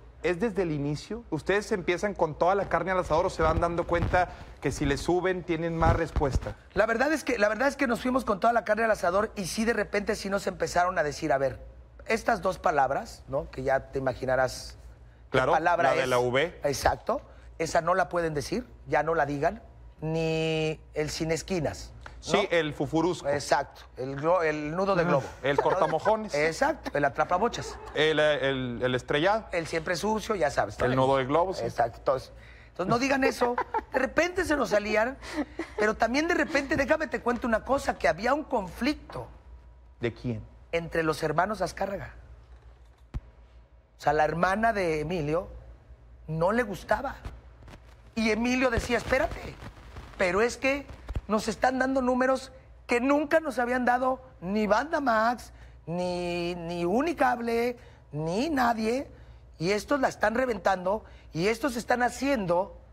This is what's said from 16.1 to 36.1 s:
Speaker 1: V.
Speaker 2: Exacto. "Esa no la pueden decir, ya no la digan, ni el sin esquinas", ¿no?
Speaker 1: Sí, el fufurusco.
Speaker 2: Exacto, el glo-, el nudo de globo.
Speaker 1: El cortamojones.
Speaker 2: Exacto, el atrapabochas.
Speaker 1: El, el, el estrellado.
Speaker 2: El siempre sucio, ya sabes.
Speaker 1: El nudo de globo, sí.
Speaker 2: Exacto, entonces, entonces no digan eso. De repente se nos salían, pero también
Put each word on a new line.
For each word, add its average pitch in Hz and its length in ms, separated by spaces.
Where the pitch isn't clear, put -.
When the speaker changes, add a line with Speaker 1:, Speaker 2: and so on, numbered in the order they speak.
Speaker 1:
V. 131 440
Speaker 2:
Exacto. 147 580
"Esa 165 220
no 170 120
la 185 140
pueden 170 260
decir, 170 320
ya 151 160
no 165 120
la 151 100
digan, 147 360
ni 160 800
el 151 160
sin 160 220
esquinas", 160 600
¿no? 151 60
Speaker 1:
Sí, 202 180
el 156 240
fufurusco. 160 540
Speaker 2:
Exacto, 143 520
el 135 180
glo-, 165 280
el 151 320
nudo 196 200
de 175 100
globo. 147 180
Speaker 1:
El 135 160
cortamojones. 165 800
Speaker 2:
Exacto, 160 600
el 147 80
atrapabochas. 165 760
Speaker 1:
El, 151 240
el, 131 640
el 127 100
estrellado. 156 580
Speaker 2:
El 170 140
siempre 165 300
sucio, 214 400
ya 151 160
sabes. 104 300
Speaker 1:
El 127 140
nudo 131 220
de 131 80
globo, 165 300
sí. - 80
Speaker 2:
Exacto, - 340
entonces, 131 340
entonces 185 200
no 233 100
digan 269 240
eso. 247 320
De - 60
repente 339 480
se 294 100
nos 247 140
salían, 214 480
pero 214 160
también 254 320